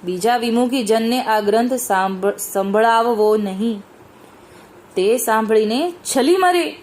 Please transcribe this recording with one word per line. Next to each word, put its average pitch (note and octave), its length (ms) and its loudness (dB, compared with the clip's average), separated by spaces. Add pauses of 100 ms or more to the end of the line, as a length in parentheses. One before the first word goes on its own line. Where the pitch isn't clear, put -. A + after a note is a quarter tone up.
બીજા F#3 320 -2
વિમુખી A#3+ 480 0
જનને A3+ 380 0
આ A3 180 0
ગ્રંથ A3 320 0
સાંભ-, G3 640 -2
સંભળાવવો G#3+ 1000 0
નહીં. G#3 460 -4 (1120)
તે G3+ 220 2
સાંભળીને A3 760 0 (240)
છલી C#4 200 4
મરે F4+ 340 2 (120)